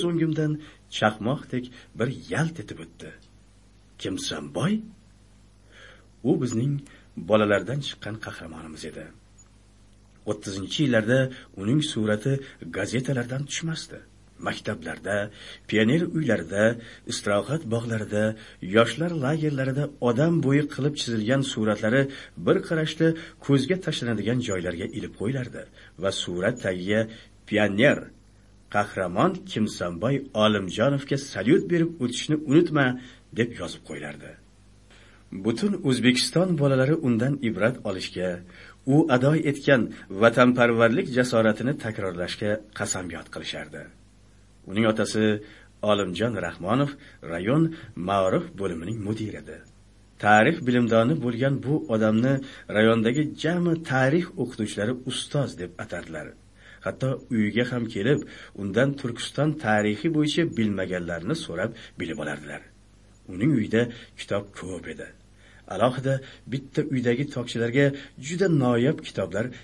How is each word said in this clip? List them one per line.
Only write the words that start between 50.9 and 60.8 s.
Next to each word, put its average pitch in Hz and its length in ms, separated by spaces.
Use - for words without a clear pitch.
bo'lgan 123 400
bu 127 120
odamni 110 460
rayondagi 113 560
jami 175 380
tarix 135 420
o'qituvchilari 107 560
ustoz 131 520
deb 87 200
atardilar. 82 500
Hatto 131 280
uyiga 107 380
ham 123 200
kelib, 107 340
undan 101 380
Turkiston 139 640
tarixi 107 560
bo'yicha 151 340
bilmaganlarni 92 880